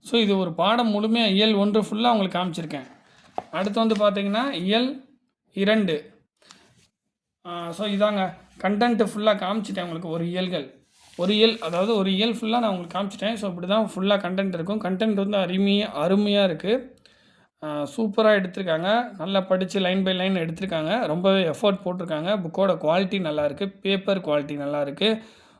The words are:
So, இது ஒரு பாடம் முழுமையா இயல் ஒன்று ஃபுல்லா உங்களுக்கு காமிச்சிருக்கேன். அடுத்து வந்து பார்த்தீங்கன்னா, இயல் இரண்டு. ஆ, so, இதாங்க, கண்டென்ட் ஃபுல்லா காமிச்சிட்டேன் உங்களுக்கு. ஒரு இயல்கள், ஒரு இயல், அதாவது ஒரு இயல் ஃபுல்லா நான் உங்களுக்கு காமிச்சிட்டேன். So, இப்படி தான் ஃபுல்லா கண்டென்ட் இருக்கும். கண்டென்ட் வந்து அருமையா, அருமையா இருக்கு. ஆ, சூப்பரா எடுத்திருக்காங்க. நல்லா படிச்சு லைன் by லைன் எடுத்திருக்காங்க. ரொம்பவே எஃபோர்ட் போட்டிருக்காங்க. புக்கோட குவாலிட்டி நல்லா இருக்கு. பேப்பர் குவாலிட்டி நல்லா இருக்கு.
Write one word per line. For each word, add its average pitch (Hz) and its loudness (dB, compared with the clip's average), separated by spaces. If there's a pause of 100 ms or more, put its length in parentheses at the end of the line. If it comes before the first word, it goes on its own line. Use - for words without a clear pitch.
So, 240 0
இது 202 2
ஒரு 175 -2
பாடம் 214 2
முழுமையா 220 2
இயல் 208 4
ஒன்று 202 2
ஃபுல்லா 220 0
உங்களுக்கு 196 0
காமிச்சிருக்கேன். 156 -6 (640)
அடுத்து 208 0
வந்து 220 4
பார்த்தீங்கன்னா, 208 0
இயல் 220 0 (480)
இரண்டு. 196 0 (1200)
ஆ, 170 -10
so, 202 -6
இதாங்க, 202 0 (240)
கண்டென்ட் 208 2
ஃபுல்லா 208 2
காமிச்சிட்டேன் 196 -4
உங்களுக்கு. 175 -8
ஒரு 170 -4
இயல்கள், 175 -4 (360)
ஒரு 190 2
இயல், 220 4
அதாவது 185 0
ஒரு 190 2
இயல் 214 2
ஃபுல்லா 226 -2
நான் 208 0
உங்களுக்கு 175 -6
காமிச்சிட்டேன். 202 -4
So, 208 -6
இப்படி 180 -8
தான் 208 0
ஃபுல்லா 196 2
கண்டென்ட் 185 -2
இருக்கும். 180 -2
கண்டென்ட் 190 0
வந்து 196 0
அருமையா, 196 2
அருமையா 202 2
இருக்கு. 190 -2 (680)
ஆ, 196 -6
சூப்பரா 214 2
எடுத்திருக்காங்க. 190 0
நல்லா 190 0
படிச்சு 190 0
லைன் 185 2
by 185 0
லைன் 190 0
எடுத்திருக்காங்க. 170 -2
ரொம்பவே 185 2
எஃபோர்ட் 185 0
போட்டிருக்காங்க. 180 -2
புக்கோட 180 0
குவாலிட்டி 185 0
நல்லா 151 -2
இருக்கு. 151 -2
பேப்பர் 196 -2
குவாலிட்டி 147 -2
நல்லா 143 -4
இருக்கு. 202 0 (380)